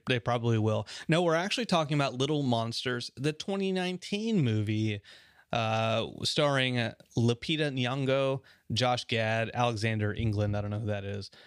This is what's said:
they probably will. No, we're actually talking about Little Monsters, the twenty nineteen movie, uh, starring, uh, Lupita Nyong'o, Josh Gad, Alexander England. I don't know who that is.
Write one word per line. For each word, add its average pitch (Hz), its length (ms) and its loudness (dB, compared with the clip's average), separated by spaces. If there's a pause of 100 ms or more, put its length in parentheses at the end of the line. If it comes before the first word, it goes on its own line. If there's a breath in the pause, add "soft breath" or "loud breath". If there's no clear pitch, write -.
they 127 120 2
probably 120 380 2
will. 107 280 0 (220 loud breath)
No, 170 140 4
we're 165 120 4
actually 196 320 -2
talking 156 300 0
about 139 180 0
Little 143 280 0
Monsters, 120 760 -2
the 147 160 -2
twenty 190 400 -2
nineteen 185 680 0
movie, 107 580 0 (520 loud breath)
uh, 113 540 0 (160)
starring, 135 560 2
uh, 117 160 -2 (220)
Lupita 143 560 2
Nyong'o, 135 680 0 (320 soft breath)
Josh 123 340 2
Gad, 113 460 0
Alexander 110 600 0
England. 104 420 0
I 104 60 -2
don't 101 80 -4
know 104 100 -4
who 113 60 -4
that 101 180 -4
is. 98 260 -8 (160 loud breath)